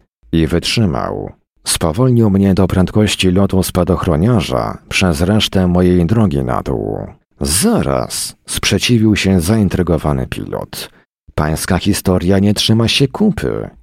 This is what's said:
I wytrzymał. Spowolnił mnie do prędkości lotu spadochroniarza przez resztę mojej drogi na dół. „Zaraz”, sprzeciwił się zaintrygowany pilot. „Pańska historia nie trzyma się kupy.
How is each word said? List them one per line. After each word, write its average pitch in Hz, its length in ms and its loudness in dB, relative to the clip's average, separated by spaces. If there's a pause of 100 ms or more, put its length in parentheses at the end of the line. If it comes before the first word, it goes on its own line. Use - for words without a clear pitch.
(320)
I 80 140 2
wytrzymał. 76 840 -2 (340)
Spowolnił 117 640 2
mnie 98 240 4
do 92 120 2
prędkości 95 640 0
lotu 92 320 2
spadochroniarza 82 1160 0 (100)
przez 85 320 0
resztę 95 480 0
mojej 90 380 4
drogi 82 380 2
na 62 180 -4
dół. 52 360 -4 (420)
„Zaraz”, 71 960 -2 (100)
sprzeciwił 110 720 0
się 95 240 2
zaintrygowany 82 840 0
pilot. - 640 -10 (440)
„Pańska 78 440 0
historia 92 600 0
nie 101 160 2
trzyma 113 340 2
się 135 200 0
kupy. 62 640 -2 (120)